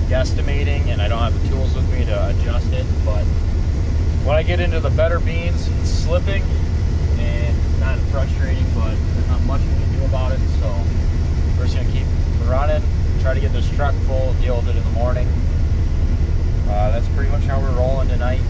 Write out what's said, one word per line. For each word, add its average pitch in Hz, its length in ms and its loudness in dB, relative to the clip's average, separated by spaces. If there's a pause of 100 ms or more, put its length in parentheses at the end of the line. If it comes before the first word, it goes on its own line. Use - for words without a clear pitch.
guesstimating, - 800 0
and - 160 0
I - 60 0
don't - 100 0
have - 240 0
the - 60 0
tools - 260 0
with 127 180 0
me 123 120 0
to 104 240 0
adjust - 440 0
it. - 140 -2 (180)
But - 200 0 (1000)
when 139 120 2
I 165 80 2
get 175 160 0
into 175 180 0
the 139 120 -2
better 165 280 0
beans 165 480 -2
and - 180 -2
slipping, 185 600 0 (760)
and - 380 0
it's - 260 0
kinda - 160 0 (140)
frustrating, - 540 0 (100)
but - 180 0
there's - 340 0
not - 180 0
much - 160 0
we - 200 0
can - 160 0
do - 60 0
about - 260 0
it, - 80 0 (220)
so - 200 0 (800)
we're - 60 0
just - 100 0
gonna - 160 0
keep - 160 0 (400)
running, 123 360 2 (400)
try 131 120 2
to 131 60 0
get 139 120 0
this - 180 0
truck - 240 0 (120)
full, 131 280 0
deal - 240 0
with - 100 0
it - 80 0
in - 80 0
the - 60 0
morning. - 360 0 (1400)
Uh, 104 240 2
that's - 160 0
pretty - 200 0
much - 140 2
how 190 160 0
we're - 140 0
rolling - 340 0
tonight. - 320 0 (120)